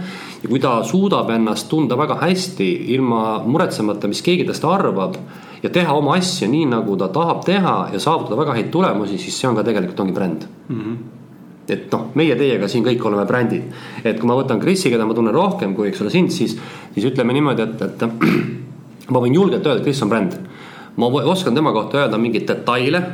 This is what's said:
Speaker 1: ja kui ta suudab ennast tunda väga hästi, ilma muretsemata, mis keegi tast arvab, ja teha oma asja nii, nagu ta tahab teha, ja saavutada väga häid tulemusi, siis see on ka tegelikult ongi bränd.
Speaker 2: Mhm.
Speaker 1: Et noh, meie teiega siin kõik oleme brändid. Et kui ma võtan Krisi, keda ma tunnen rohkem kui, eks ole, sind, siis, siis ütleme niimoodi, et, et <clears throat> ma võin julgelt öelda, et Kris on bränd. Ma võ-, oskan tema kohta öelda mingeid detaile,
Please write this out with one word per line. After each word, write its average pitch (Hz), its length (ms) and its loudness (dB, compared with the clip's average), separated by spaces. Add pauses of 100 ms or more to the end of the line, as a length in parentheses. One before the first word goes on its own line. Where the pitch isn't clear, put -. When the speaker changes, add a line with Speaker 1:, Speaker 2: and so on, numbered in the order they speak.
(380)
Speaker 1:
ja - 100 -8
kui 123 120 2
ta 123 240 2
suudab 175 480 2
ennast 110 360 0
tunda 135 320 2
väga 147 160 0
hästi, 175 520 0 (240)
ilma 113 500 0
muretsemata, 110 680 0
mis 101 160 -4
keegi 180 240 2
tast - 160 -4
arvab, 127 540 0 (400)
ja 113 120 -4
teha 165 260 2
oma 147 200 2
asja 180 320 0
nii, 151 200 2
nagu 110 300 0
ta 92 140 -2
tahab 160 320 0
teha, 175 300 2 (180)
ja 98 80 -4
saavutada 143 400 0
väga 147 160 0
häid 104 160 -2
tulemusi, 104 480 0
siis - 160 -6
see 131 160 0
on 107 80 2
ka 101 80 0
tegelikult 101 320 0
ongi 95 160 0
bränd. 87 320 -2 (180)
Speaker 2:
Mhm. 113 320 -6 (680)
Speaker 1:
Et - 240 -4
noh, 117 240 -2
meie 151 180 4
teiega 117 340 2
siin 120 140 0
kõik 117 240 2
oleme 104 240 2
brändid. 120 380 0 (360)
Et 110 140 0
kui 120 80 -2
ma 120 80 4
võtan 131 260 2
Krisi, 180 300 2
keda 117 160 2
ma 107 80 0
tunnen 113 220 2
rohkem 113 420 2
kui, 104 140 0
eks - 100 -8
ole, 101 80 0
sind, 180 240 2
siis, 110 220 -2 (400)
siis 104 100 0
ütleme 127 300 0
niimoodi, 139 260 2
et, 113 220 -4
et 98 220 -2 (520)
<clears throat> - 560 -10
ma 123 80 4
võin 123 160 4
julgelt 165 300 4
öelda, 127 100 2
et - 80 -2
Kris 143 160 0
on 104 80 2
bränd. 101 240 0 (640)
Ma 120 160 2
võ-, 143 160 2
oskan 180 240 2
tema 147 220 2
kohta 110 260 0
öelda 110 160 2
mingeid 110 320 0
detaile, 127 540 0 (100)